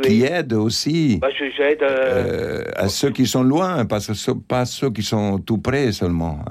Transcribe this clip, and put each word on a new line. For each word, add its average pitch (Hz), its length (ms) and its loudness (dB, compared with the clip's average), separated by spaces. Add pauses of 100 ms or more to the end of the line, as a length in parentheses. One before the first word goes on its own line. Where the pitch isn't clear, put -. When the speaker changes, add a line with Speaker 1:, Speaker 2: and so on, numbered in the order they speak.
Speaker 1:
oui. 131 40 2
Speaker 2:
qui 113 160 6
aident 147 300 0
aussi, 120 680 2
Speaker 1:
Bah, 135 160 2
je, 143 80 -4 (120)
j'aide, 147 240 2
euh, 139 80 4
Speaker 2:
euh, 131 760 0 (120)
à 95 120 0
ceux 139 220 0
qui 127 160 2
sont 127 180 2
loin, 156 420 2
pas 104 140 -2
ceux, 110 360 -4 (120)
pas 123 180 0
ceux 127 260 -2
qui 104 100 -6
sont 101 380 0
tout 110 180 0
près 131 340 0
seulement, 82 460 -2 (140)